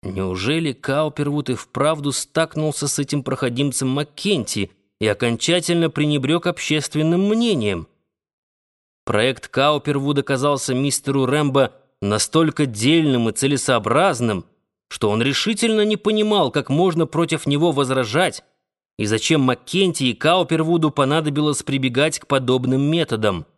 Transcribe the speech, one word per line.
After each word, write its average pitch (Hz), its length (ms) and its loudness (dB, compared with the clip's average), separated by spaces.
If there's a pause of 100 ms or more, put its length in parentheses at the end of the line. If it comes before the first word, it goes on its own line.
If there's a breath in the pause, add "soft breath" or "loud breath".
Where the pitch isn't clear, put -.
Неужели 98 680 -2
Каупервуд 147 760 -2
и 123 60 0
вправду 143 560 -2
стакнулся 156 760 -2
с - 120 -4
этим 143 240 -2
проходимцем 135 640 -2
Маккенти 135 840 -4 (280)
и 107 80 0
окончательно 165 840 0
пренебрег 147 560 0
общественным 160 840 0
мнением? 143 580 0 (1200)
Проект 120 420 -2
Каупервуда 143 760 0
казался 135 540 -2
мистеру 135 500 0
Рэмбо 139 480 2 (280)
настолько 147 640 0
дельным 127 640 2
и - 20 -4
целесообразным, 120 1120 0 (440)
что - 200 -2
он 107 120 2
решительно 208 640 0
не 214 120 0
понимал, 208 540 2
как - 180 -4
можно 165 380 2
против 165 400 -2
него 147 240 2
возражать 131 720 0 (560)
и 107 60 -2
зачем 113 360 2
Маккенти 160 640 0
и 123 80 0
Каупервуду 160 800 0
понадобилось 147 720 0
прибегать 135 560 0
к - 80 -20
подобным 127 540 2
методам. 110 640 0 (120)